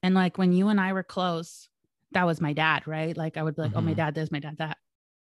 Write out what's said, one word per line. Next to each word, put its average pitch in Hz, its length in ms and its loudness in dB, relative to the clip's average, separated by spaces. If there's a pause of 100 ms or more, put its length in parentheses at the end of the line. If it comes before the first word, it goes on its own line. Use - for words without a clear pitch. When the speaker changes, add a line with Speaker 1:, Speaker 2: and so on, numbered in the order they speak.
Speaker 1:
And, 185 120 4
like, 180 220 2
when 185 160 4
you 185 160 4
and 208 100 2
I 190 140 0
were 190 100 -2
close, 170 640 -6 (440)
that 185 140 2
was 165 160 2
my 147 120 0
dad, 156 340 2
right? 160 300 -4
Like, 160 200 -4
I 156 60 -4
would 156 120 -2
be 160 80 -4
like, - 120 -2
"Oh, 165 60 0
my 165 80 0
Speaker 2:
Mm-hmm. 156 40 0
Speaker 1:
dad 151 220 -2
this, 156 160 -4
my 147 80 -4
dad 151 200 -12
that." 156 180 -6 (600)